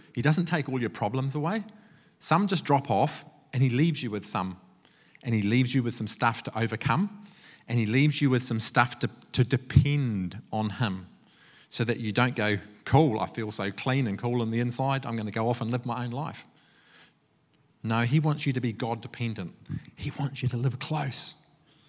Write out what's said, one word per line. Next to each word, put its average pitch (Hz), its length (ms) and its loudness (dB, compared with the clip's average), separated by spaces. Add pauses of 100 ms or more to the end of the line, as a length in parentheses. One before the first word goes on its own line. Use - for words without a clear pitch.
(140)
He 117 80 -2
doesn't 156 240 2
take 151 220 -2
all 127 120 -2
your 113 100 -2
problems 131 440 -4
away. 175 300 -2 (540)
Some 185 280 2
just 185 180 -2
drop 139 260 2
off, 110 340 0 (280)
and 123 100 2
he 131 80 4
leaves 143 320 2
you 120 80 -4
with 104 160 -6
some. 95 320 -4 (640)
And 117 120 0
he 107 80 4
leaves 120 320 4
you 131 80 4
with 117 120 -2
some 107 120 -4
stuff 117 380 0
to 107 140 -6
overcome. 117 680 -2 (440)
And 117 100 0
he 110 80 2
leaves 143 360 4
you 139 80 4
with 123 120 2
some 113 180 -2
stuff - 400 2
to, - 100 -2 (220)
to 127 120 4
depend 117 960 2 (120)
on 107 180 -2
him 92 360 -2 (600)
so - 160 -2
that 113 140 0
you 110 140 -2
don't 123 240 2
go, 104 220 2 (260)
"Cool, 131 360 4
I 92 60 -2
feel 107 240 -6
so 101 220 -4
clean 131 340 0
and 101 120 -2
cool 123 220 0
on 113 100 0
the 117 100 0
inside, 131 440 -2
I'm 117 120 -6
gonna 107 140 -4
go 113 180 0
off 120 120 0
and 113 100 -4
live 123 140 -2
my 120 200 -6
own 120 80 -6
life." 131 340 -10 (1400)
No, 113 200 2
he 120 160 2
wants 147 280 0
you 139 60 2
to 127 80 -4
be 117 120 -2
God 113 280 -4
dependent. 110 540 -8 (400)
He - 240 -10
wants 139 240 -6
you 127 60 0
to 123 80 -2
live 120 220 -2
close - 720 -4 (380)